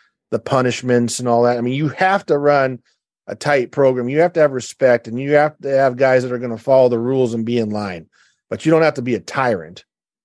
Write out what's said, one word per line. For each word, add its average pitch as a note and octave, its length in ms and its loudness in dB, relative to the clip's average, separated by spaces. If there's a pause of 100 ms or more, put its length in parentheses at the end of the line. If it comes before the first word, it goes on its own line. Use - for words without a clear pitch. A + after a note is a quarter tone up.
(320)
the A2+ 80 -4
punishments B2 800 -2
and B2 100 -6
all A#2+ 140 2
that. A#2+ 160 2
I A#2+ 40 -6
mean, B2 120 -4
you D3 160 -2
have F#3+ 380 0
to D3+ 100 0
run C#3 420 0 (460)
a - 100 -10
tight C#3 360 -2
program. B2+ 380 0
You C#3+ 100 -2
have F3 140 2
to E3+ 60 -2
have D3 120 4
respect, B2 560 0
and A#2 120 -8
you C#3 140 -6
have D3 260 2
to C#3 100 -8
have C3+ 280 2
guys C3 260 4
that B2+ 80 -6
are B2 60 -6
gonna A#2 200 -8
follow C3 320 4
the A#2+ 100 0
rules B2 340 0
and A2+ 120 -4
be A#2+ 140 -2
in G#2+ 120 -2
line, G2 360 -8 (420)
but - 160 -6
you D#3 60 2
don't D#3+ 120 4
have D#3 120 2
to C#3 60 -8
be A#2+ 140 -2
a G2 40 -2
tyrant. F#2+ 680 -4 (400)